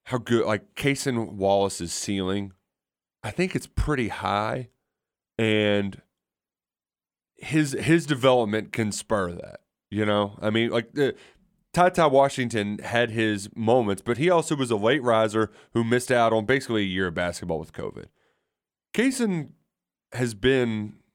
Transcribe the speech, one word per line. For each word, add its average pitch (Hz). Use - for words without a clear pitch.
how 127
good, 113
like, 104
Cason 127
Wallace's 98
ceiling, 98
I 110
think 180
it's 131
pretty 127
high, 107
and 104
his, 143
his 143
development 123
can 110
spur 98
that, -
you 104
know? 104
I 107
mean, 113
like, 117
the, 139
Ty 180
Ty 170
Washington 120
had 117
his 107
moments, 110
but 117
he 160
also 165
was 135
a 113
late 117
riser 110
who 117
missed 120
out 117
on 110
basically 120
a -
year 92
of 85
basketball 87
with 80
covid. -
Cason 220
has 120
been 110